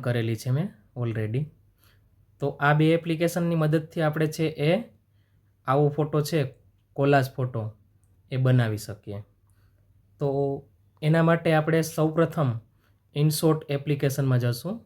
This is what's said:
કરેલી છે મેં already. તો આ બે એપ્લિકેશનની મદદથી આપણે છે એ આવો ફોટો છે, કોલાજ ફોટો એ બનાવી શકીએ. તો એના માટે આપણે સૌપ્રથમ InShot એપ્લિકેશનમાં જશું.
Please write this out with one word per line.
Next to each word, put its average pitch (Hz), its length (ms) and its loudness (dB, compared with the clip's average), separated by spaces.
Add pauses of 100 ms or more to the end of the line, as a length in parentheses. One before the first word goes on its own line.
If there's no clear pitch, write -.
કરેલી 113 380 -2
છે 127 140 -4
મેં 185 120 -2 (320)
already. 113 400 -4 (1000)
તો 139 60 -4 (200)
આ 147 120 6
બે 156 80 4 (100)
એપ્લિકેશનની 170 680 -2
મદદથી 156 440 0
આપણે 156 300 0
છે 165 100 -2 (200)
એ 160 40 4 (960)
આવો 143 300 4
ફોટો 151 220 0 (100)
છે, 165 120 0 (560)
કોલાજ 139 300 4 (100)
ફોટો 123 260 -4 (680)
એ 135 140 -6
બનાવી 117 400 2
શકીએ. 104 340 -14 (1000)
તો 143 80 -2 (760)
એના 160 280 4
માટે 165 240 2
આપણે 156 260 2 (140)
સૌપ્રથમ 156 560 0 (680)
InShot 156 500 2 (100)
એપ્લિકેશનમાં 139 680 0
જશું. 165 420 -4